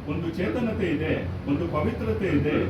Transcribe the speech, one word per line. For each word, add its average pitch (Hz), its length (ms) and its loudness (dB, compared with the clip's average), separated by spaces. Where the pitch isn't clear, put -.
ಒಂದು 165 160 -2
ಚೇತನತೆ 214 600 0
ಇದೆ, 156 160 0
ಒಂದು 170 160 2
ಪವಿತ್ರತೆ 214 520 0
ಇದೆ, - 180 2